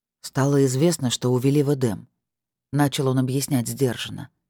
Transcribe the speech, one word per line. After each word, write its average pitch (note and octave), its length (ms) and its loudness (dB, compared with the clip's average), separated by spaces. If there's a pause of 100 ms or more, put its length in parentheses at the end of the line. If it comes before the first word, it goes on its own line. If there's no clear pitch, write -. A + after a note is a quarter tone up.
(200)
Стало C#3 460 2
известно, C3+ 420 0
что B2 240 -2
увели C#3 300 2
в C#3+ 100 2
Эдем», — A#2 360 -2 (640)
начал C#3 380 0
он C3 100 2
объяснять B2+ 500 -2
сдержанно. A#2+ 600 -4 (200)